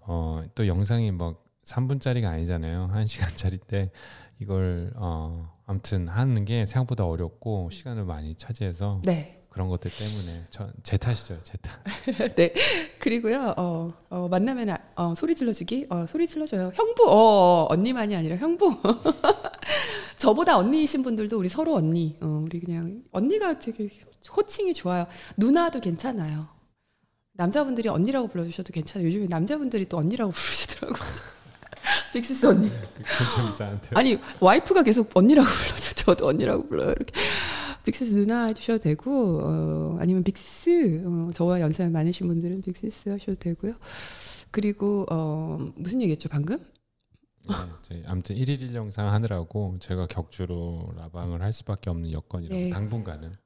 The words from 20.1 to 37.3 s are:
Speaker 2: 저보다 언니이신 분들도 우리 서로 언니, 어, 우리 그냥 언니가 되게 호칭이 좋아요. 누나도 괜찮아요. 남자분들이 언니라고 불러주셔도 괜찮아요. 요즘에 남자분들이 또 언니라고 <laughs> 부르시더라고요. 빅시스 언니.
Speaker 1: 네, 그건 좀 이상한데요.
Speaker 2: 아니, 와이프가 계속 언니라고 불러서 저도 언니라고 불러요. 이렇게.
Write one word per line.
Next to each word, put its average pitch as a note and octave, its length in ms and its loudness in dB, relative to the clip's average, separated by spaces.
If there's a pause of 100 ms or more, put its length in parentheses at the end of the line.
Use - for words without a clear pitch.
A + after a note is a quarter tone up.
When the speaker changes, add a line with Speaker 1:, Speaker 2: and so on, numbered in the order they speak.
Speaker 2:
저보다 C#4+ 400 6
언니이신 C#4 440 2
분들도 A3 340 -2
우리 F#3 120 0
서로 D#4 260 0
언니, D#3+ 460 2
어, D3+ 240 -2
우리 E3 160 -6
그냥 F3 500 -6
언니가 E4 480 0
되게 A3 300 -8 (480)
호칭이 G4+ 360 0
좋아요. F3+ 360 -2 (280)
누나도 D4 440 4
괜찮아요. E3 680 -4 (840)
남자분들이 A#3 560 0
언니라고 A#3 400 0
불러주셔도 E3+ 440 -8
괜찮아요. E3 360 -2
요즘에 G3+ 180 0
남자분들이 G#3 640 0
또 - 100 -4
언니라고 G3+ 320 0
<laughs> - 0 -
부르시더라고요. - 720 -4 (1120)
빅시스 B3 340 0
언니. A3 220 6
Speaker 1:
네, - 60 -4 (220)
그건 A#2+ 400 -2
좀 A#2+ 120 0
이상한데요. G2+ 460 -6
Speaker 2:
아니, B3+ 240 4 (220)
와이프가 E4 420 6
계속 A3+ 320 4
언니라고 B3 340 10
불러서 - 460 -2
저도 - 320 4
언니라고 - 400 2
불러요. - 240 0
이렇게. - 220 -2 (720)